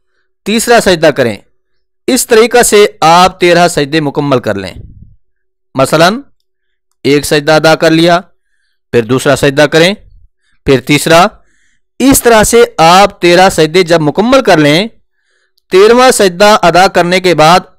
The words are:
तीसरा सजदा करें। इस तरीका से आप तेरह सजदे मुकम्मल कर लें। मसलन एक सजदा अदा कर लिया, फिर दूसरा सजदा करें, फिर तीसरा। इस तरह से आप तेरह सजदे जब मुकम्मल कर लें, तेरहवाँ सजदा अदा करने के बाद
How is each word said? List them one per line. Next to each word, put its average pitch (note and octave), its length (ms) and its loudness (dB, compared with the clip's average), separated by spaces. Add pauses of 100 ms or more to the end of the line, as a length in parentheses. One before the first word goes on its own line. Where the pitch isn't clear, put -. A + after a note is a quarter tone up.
(460)
तीसरा A3+ 340 0
सजदा E3+ 320 0
करें। A#2 260 -4 (680)
इस - 200 -4
तरीका A#3 360 2
से G#3 220 2 (180)
आप F3+ 360 2
तेरह F3 300 0
सजदे D3+ 320 -4
मुकम्मल C#3+ 380 -4
कर G#2+ 180 -6
लें। F#2+ 160 -14 (1000)
मसलन E3 480 -2 (840)
एक C#3+ 180 0
सजदा D#3 320 -2
अदा D#3 180 2
कर D#3+ 160 -2
लिया, E3+ 280 0 (760)
फिर A#2+ 120 -2
दूसरा C3 300 -2
सजदा C#3+ 320 0
करें, E3 300 -2 (680)
फिर C3 140 0
तीसरा। E3 480 0 (720)
इस C4+ 220 0
तरह A3+ 220 2
से A#3 200 2 (160)
आप F#3 420 2
तेरह F3+ 260 2
सजदे E3 360 -2
जब E3+ 160 0
मुकम्मल G3+ 400 -2
कर F3+ 180 0
लें, D#3 320 0 (840)
तेरहवाँ A#3 380 4
सजदा G#3 440 0
अदा F3 340 2
करने F3+ 320 -2
के F3+ 140 0
बाद D#3+ 440 0